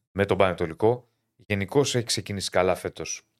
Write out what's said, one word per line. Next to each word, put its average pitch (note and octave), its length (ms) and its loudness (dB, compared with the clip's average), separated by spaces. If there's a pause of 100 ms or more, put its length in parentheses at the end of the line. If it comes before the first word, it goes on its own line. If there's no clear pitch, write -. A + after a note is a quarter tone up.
(120)
με G2 140 0
τον G2 100 2
Πανετολικό, F#2 720 2 (280)
γενικώς G#2 580 0
έχει A#2+ 120 -2
ξεκινήσει G2 440 -6
καλά F#2 240 4
φέτος. - 540 -10 (120)